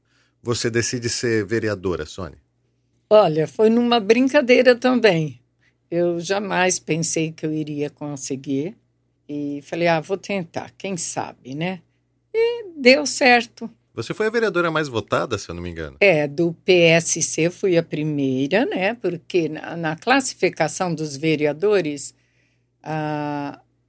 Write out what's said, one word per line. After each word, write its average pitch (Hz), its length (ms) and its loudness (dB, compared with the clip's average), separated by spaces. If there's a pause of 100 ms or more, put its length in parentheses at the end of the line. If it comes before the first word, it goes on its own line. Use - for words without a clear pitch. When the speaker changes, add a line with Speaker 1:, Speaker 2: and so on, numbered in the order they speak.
(420)
Speaker 1:
você 117 280 -2
decide 117 380 -2
ser 113 380 -2
vereadora, 98 600 -2
Sônia? 76 320 -12 (720)
Speaker 2:
Olha, 160 380 6
foi 220 220 2
numa 240 300 2
brincadeira 247 760 4
também. 214 640 2 (500)
Eu 170 300 0
jamais 180 600 0
pensei 160 520 -2
que 160 140 -10
eu 156 80 -2
iria 147 360 -4
conseguir. 143 840 -6 (540)
E 143 320 -8
falei, 170 260 -4
"Ah, 165 140 2
vou 190 160 -6
tentar, - 600 -8
quem 190 200 -8
sabe, 127 580 -6
né?" 175 260 -6 (520)
E 466 320 0 (100)
deu 277 300 6
certo. 240 640 2 (220)
Speaker 1:
Você - 200 -6
foi 214 120 -2
a 220 40 0
vereadora 196 420 0
mais 156 160 0
votada, 123 500 -2
se - 100 -8
eu 85 80 -10
não 87 60 -8
me 87 80 -8
engano. 78 300 -10
Speaker 2:
É, 160 280 4
do 170 240 -2 (140)
P 190 80 4
S 165 480 4
C 160 280 2
fui 175 280 0
a 165 60 2
primeira, 151 840 -2
né? 233 300 -2
Porque 175 520 -2
na, 151 300 -10
na 160 180 -4
classificação 180 1000 0
dos 151 220 -6
vereadores, 151 1000 0 (680)
ah, 147 800 -6 (260)